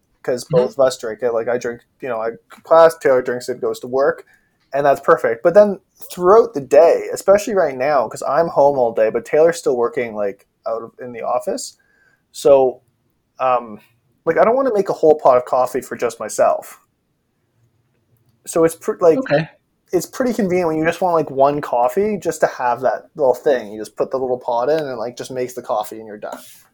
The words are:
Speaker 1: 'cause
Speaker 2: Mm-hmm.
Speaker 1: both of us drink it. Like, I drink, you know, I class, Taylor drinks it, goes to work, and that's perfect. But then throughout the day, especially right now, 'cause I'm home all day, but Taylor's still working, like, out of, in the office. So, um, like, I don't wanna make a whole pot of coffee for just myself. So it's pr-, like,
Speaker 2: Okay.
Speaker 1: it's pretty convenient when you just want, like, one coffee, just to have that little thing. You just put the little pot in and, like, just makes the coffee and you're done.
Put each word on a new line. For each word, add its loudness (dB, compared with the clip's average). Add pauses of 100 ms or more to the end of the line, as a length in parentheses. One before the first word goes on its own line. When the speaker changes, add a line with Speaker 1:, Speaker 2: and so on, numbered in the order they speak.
(240)
Speaker 1:
'cause -4
Speaker 2:
Mm-hmm. 0
Speaker 1:
both 0
of -4
us 2
drink -10
it. 0
Like, -4
I -2
drink, -8 (200)
you -10
know, -6
I -6 (180)
class, 4
Taylor 2
drinks -6
it, -8
goes -4
to -14
work, -2 (480)
and -2
that's 2
perfect. 0
But 4
then 4 (320)
throughout 4
the -6
day, 4
especially 2
right 0
now, 0
'cause -12
I'm 0
home 2
all 0
day, 2
but -4
Taylor's 2
still -2
working, -4
like, -8 (200)
out -6
of, -18
in -14
the -14
office. -6 (540)
So, 2 (580)
um, -2 (460)
like, -2
I 4
don't 2
wanna -2
make -2
a 0
whole 4
pot 4
of -2
coffee -2
for -12
just -4
myself. -2 (1700)
So 0
it's 2
pr-, -6
like, 4
Speaker 2:
Okay. -2 (420)
Speaker 1:
it's -2
pretty -4
convenient 0
when -2
you 0
just -2
want, 0
like, 0
one 2
coffee, -2
just -6
to 2
have -4
that -2
little 2
thing. -2
You -12
just -14
put -6
the -4
little -4
pot -4
in 0
and, -8
like, -10
just -12
makes -8
the -14
coffee -6
and -16
you're -16
done. -14 (340)